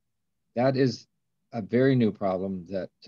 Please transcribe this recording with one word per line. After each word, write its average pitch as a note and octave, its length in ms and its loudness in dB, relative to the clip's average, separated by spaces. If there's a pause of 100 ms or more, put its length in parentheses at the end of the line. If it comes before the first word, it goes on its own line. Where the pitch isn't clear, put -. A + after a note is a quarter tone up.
(560)
that C3 200 0
is B2+ 300 0 (460)
a A#2 100 -8
very B2+ 320 2
new A2+ 180 4
problem F#2+ 560 -4
that, F#2 220 -6 (180)